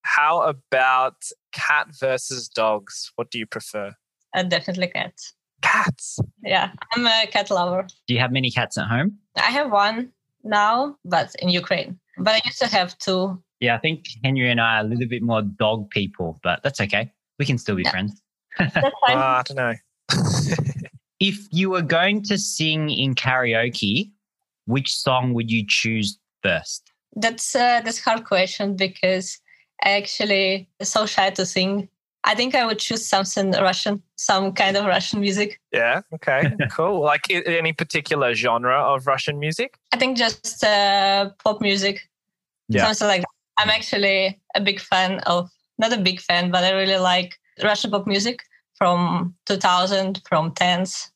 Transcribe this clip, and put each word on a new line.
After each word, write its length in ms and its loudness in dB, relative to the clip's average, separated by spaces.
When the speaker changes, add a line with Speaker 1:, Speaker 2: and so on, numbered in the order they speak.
Speaker 1:
How 400 2
about 720 0
cat 360 -2
versus 500 -4
dogs? 680 -2
What 140 -8
do 80 -8
you 80 -6
prefer? 480 -10
Speaker 2:
Uh, 100 0
definitely 420 -2
cats. 480 -10
Speaker 1:
Cats? 580 -2
Speaker 2:
Yeah, 280 0
I'm 120 0
a 200 2
cat 240 -2
lover. 360 0
Speaker 3:
Do 80 0
you 60 2
have 100 2
many 200 0
cats 280 -2
at 80 -2
home? 320 0
Speaker 2:
I 140 2
have 220 0
one 400 0
now, 600 2
but 360 0
in 80 0
Ukraine. 500 -2
But 180 2
I 100 2
used 160 -8
to 80 2
have 300 0
two. 440 -2
Speaker 3:
Yeah, 140 2
I 40 -2
think 280 -2
Henry 280 2
and 100 2
I 160 2
are 60 2
a 20 -2
little 240 -2
bit 140 -4
more 200 2
dog 480 -2
people, 520 -4
but 200 -2
that's 180 -4
okay. 320 -2
We 60 0
can 140 0
still 160 -4
be 80 -2
Speaker 2:
Yeah. 80 0
Speaker 3:
friends. 320 -6
<laughs> 180 -16
Speaker 2:
That's 160 -2
fine. 440 2
Speaker 1:
Uh, 20 2
I 240 2
don't 120 -8
know. 180 0
<laughs> 440 0
Speaker 3:
If 300 0
you 200 0
were 100 0
going 440 2
to 120 0
sing 540 -2
in 240 0
karaoke, 960 0
which 280 -2
song 380 0
would 180 -2
you 160 0
choose 520 -2
first? 500 -4
Speaker 2:
That's, 400 -4
uh, 280 4
that's 180 -6
a 100 0
hard 140 0
question 520 0
because 640 -2
actually 840 0
so 240 0
shy 240 2
to 160 -2
sing. 420 -2
I 80 4
think 200 0
I 100 4
would 140 -2
choose 280 -4
something 460 0
Russian, 500 0
some 360 0
kind 260 2
of 80 0
Russian 340 0
music. 400 -2
Speaker 1:
Yeah, 280 2
okay, 360 2
Speaker 3:
<laughs> 100 -2
Speaker 1:
cool. 300 0
Like, 280 2
i-, 160 0
any 280 0
particular 600 0
genre 480 2
of 240 2
Russian 320 0
music? 380 -4
Speaker 2:
I 60 0
think 180 0
just, 480 -2
uh, 680 2
pop 160 0
music, 480 0
Speaker 1:
Yeah. 240 4
Speaker 2:
something 160 0
like 140 4
that. 60 -6
I'm 100 2
actually 720 0
a 60 2
big 200 -2
fan 460 0
of, 240 0
not 140 2
a 60 0
big 220 0
fan, 300 2
but 140 2
I 60 4
really 260 2
like 400 0
Russian 280 2
pop 160 -2
music 340 -2
from 560 2
two 120 0
thousand, 680 2
from 260 0
tens. 640 -2